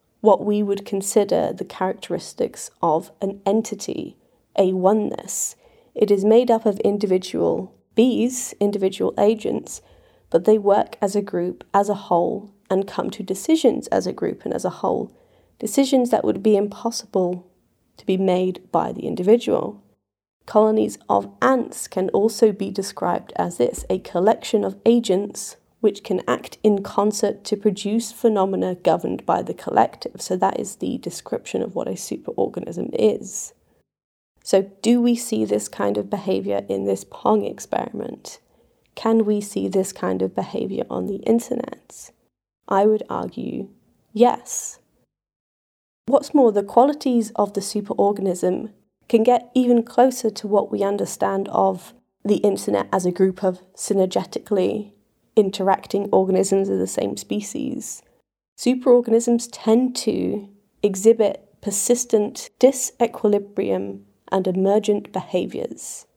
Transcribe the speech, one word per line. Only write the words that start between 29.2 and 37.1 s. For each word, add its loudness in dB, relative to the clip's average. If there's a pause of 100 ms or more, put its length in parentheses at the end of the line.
by 0
the -8
collective. -2
So -4
that 0
is -10
the -6
description -8
of -6
what -4
a -6
superorganism -6
is. -2 (880)
So 2 (100)
do 4
we 4
see -4
this -2
kind -2
of -6
behaviour -4
in -4
this -2
Pong 0